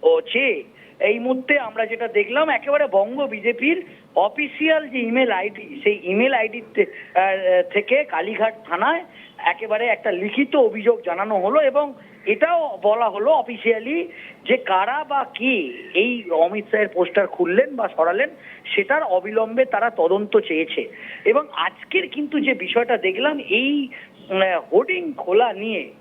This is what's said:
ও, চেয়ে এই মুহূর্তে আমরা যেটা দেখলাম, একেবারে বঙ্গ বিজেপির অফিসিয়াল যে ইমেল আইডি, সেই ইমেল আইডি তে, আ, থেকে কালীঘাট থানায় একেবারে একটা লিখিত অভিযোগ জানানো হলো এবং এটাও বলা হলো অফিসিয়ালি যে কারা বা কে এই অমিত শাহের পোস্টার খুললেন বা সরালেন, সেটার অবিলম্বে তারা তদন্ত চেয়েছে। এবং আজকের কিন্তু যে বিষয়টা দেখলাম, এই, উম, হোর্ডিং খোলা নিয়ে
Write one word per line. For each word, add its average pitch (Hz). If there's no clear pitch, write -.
ও, 160
চেয়ে 226
এই 214
মুহূর্তে 254
আমরা 220
যেটা 226
দেখলাম, 226
একেবারে 285
বঙ্গ 226
বিজেপির 240
অফিসিয়াল 294
যে 254
ইমেল 240
আইডি, 202
সেই 208
ইমেল 214
আইডি 226
তে, 208
আ, 190
থেকে 226
কালীঘাট 208
থানায় 302
একেবারে 214
একটা 214
লিখিত 208
অভিযোগ 226
জানানো 196
হলো 220
এবং 285
এটাও 294
বলা 220
হলো 208
অফিসিয়ালি 233
যে 254
কারা 233
বা 285
কে 247
এই 220
অমিত 180
শাহের 214
পোস্টার 180
খুললেন 202
বা 220
সরালেন, 175
সেটার 277
অবিলম্বে 220
তারা 226
তদন্ত 196
চেয়েছে। 160
এবং 277
আজকের -
কিন্তু 294
যে 277
বিষয়টা 240
দেখলাম, 247
এই, 269
উম, 190
হোর্ডিং 330
খোলা 226
নিয়ে 196